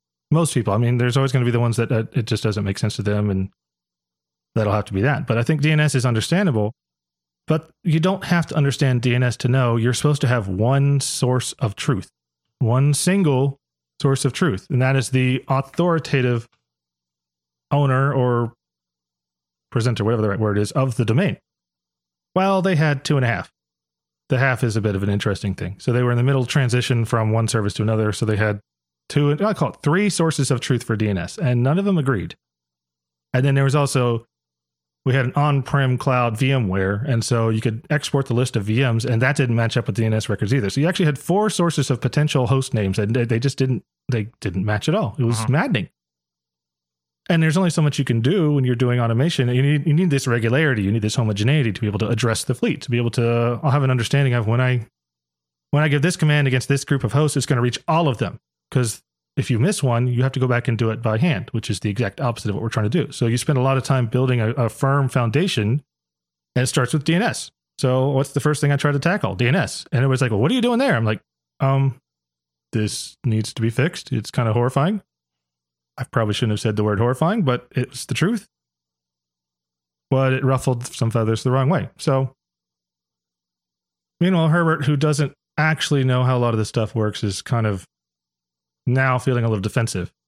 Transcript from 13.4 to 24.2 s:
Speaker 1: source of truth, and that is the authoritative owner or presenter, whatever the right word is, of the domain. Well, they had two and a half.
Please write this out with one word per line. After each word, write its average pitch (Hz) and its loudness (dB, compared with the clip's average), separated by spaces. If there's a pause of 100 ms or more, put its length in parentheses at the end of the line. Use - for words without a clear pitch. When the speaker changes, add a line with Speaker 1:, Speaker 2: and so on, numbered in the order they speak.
Speaker 1:
source 135 2
of 123 0
truth, 123 -2
and 127 0
that 131 2
is 135 -2
the 127 0
authoritative 135 0 (1200)
owner 139 2
or 123 0 (1200)
presenter, 113 0
whatever 110 0
the 107 0
right 98 -4
word 104 0
is, 104 -2
of 131 -2
the 123 0
domain. 139 0 (1000)
Well, 190 2
they 185 0
had 147 0
two 151 0
and 131 2
a 120 2
half. 98 -4 (760)